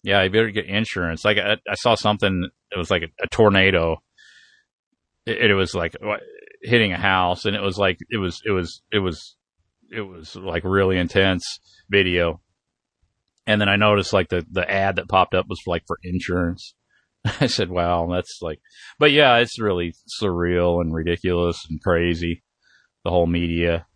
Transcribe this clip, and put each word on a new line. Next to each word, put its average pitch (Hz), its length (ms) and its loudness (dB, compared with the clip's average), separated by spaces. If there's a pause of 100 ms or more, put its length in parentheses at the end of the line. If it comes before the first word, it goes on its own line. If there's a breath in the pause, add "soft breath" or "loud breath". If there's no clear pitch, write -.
Yeah, 98 200 2
you 95 60 2
better 110 220 2
get 101 160 -4
insurance. 92 580 -4
Like, 104 120 4
I, 101 200 0 (120)
I 101 60 -2
saw 113 200 2
something, 98 540 0 (220)
it 101 60 -6
was, 85 120 -6
like, 87 140 0
a, 80 200 -12
a 95 40 -8
tornado. 95 720 4 (1300 soft breath)
It, 110 260 2
it - 40 4
was, 95 200 0
like, 85 260 -4
wha-, 104 160 -6 (440)
hitting 107 320 2
a 87 40 -4
house, 90 480 0
and 98 100 0
it 101 60 -6
was, 98 160 -4
like, 95 200 0 (120)
it 120 80 -4
was, 92 280 -4
it 110 60 -2
was, 92 300 -4 (100)
it 107 80 0
was, 92 360 -6 (560)
it 110 100 -8
was, 90 340 -16
like, 90 280 -6
really 95 340 2
intense 92 600 0 (300 soft breath)
video. 87 500 2 (1080)
And 107 120 2
then 101 80 2
I 101 80 4
noticed, 104 340 2
like, 95 160 2
the, 87 240 -4
the 92 180 -4
ad 98 280 0
that 90 100 -6
popped 92 260 2
up 92 140 0
was, 90 180 -10
like, 85 220 -4
for 85 160 -6
insurance. 87 680 -4 (320)
<laughs> - 340 -8
I 139 80 0
said, 98 220 -2
"Wow, 87 420 -2
that's, - 300 -6
like," 80 180 -10 (400 loud breath)
but 151 140 6
yeah, 139 240 6
it's 120 220 0
really 90 340 -2 (280)
surreal 87 600 0
and 82 120 -2
ridiculous 87 760 -2
and 80 120 -8
crazy, 85 640 -2 (640 soft breath)
the 85 40 -2
whole 87 160 2
media. 85 720 -2